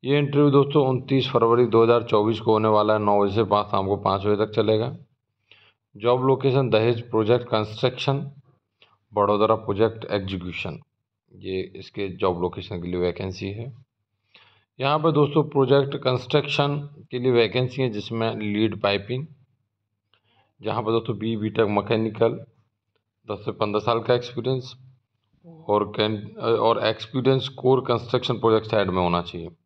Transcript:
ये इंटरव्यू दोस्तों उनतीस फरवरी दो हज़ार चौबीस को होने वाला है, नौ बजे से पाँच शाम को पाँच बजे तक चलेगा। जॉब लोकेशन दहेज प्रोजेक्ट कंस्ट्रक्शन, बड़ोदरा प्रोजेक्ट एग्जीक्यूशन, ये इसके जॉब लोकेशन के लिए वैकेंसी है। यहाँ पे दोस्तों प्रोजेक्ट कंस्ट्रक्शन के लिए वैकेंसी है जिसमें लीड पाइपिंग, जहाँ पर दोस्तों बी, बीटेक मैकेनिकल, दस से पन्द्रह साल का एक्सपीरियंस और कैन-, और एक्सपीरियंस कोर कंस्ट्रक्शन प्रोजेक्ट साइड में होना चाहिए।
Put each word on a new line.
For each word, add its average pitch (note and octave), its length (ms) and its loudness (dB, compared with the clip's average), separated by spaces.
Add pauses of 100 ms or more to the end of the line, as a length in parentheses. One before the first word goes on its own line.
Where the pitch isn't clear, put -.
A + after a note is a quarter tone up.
ये C3+ 140 2
इंटरव्यू C#3+ 320 4
दोस्तों C#3+ 380 4
उनतीस B2+ 420 0
फरवरी A#2 360 4
दो A2+ 180 4
हज़ार A#2 180 4
चौबीस G#2+ 380 0
को A2+ 120 0
होने G#2+ 160 2
वाला G#2+ 260 4
है, G#2+ 40 0
नौ G#2 260 2
बजे G2 100 -2
से A2 100 2
पाँच G2+ 220 0
शाम F#2+ 200 -2
को G2 100 0
पाँच F#2+ 300 0
बजे G#2 200 0
तक G#2+ 60 -12
चलेगा। A2 440 0 (1000)
जॉब B2 300 0
लोकेशन C3 440 2
दहेज A2+ 400 2
प्रोजेक्ट A2 340 2
कंस्ट्रक्शन, B2+ 840 -2 (840)
बड़ोदरा G#2 400 4
प्रोजेक्ट G#2+ 560 -2
एग्जीक्यूशन, F#2 680 -6 (540)
ये F#2+ 420 -8
इसके G2 320 -8
जॉब F2+ 340 -2
लोकेशन F2+ 400 -6
के F2 60 -8
लिए F2+ 120 -4
वैकेंसी F#2 460 -4
है। A2+ 260 -10 (1080)
यहाँ C#3+ 180 0
पे D#3 140 2
दोस्तों D3 320 2
प्रोजेक्ट C#3 520 2
कंस्ट्रक्शन C#3+ 920 -2 (220)
के B2+ 80 -6
लिए B2+ 140 2
वैकेंसी B2+ 500 2
है C3 60 0
जिसमें A2+ 480 -4
लीड G#2 440 -2
पाइपिंग, G2+ 460 -2 (1400)
जहाँ A2 200 -4
पर G#2+ 80 -2
दोस्तों A2+ 280 -2
बी, A2+ 180 -4
बीटेक G#2+ 320 0
मैकेनिकल, A2+ 760 0 (840)
दस G#2 140 -8
से - 80 -6
पन्द्रह G#2 280 -2
साल A#2 200 0
का A#2+ 140 2
एक्सपीरियंस B2 600 -6 (960)
और G#2 200 2
कैन-, G#2+ 500 -4
और A2+ 480 0
एक्सपीरियंस B2+ 640 -2
कोर B2+ 320 2
कंस्ट्रक्शन B2 540 -2
प्रोजेक्ट A2 320 2
साइड G#2 240 0
में F#2 120 0
होना F2 200 0
चाहिए। E2+ 260 -12 (180)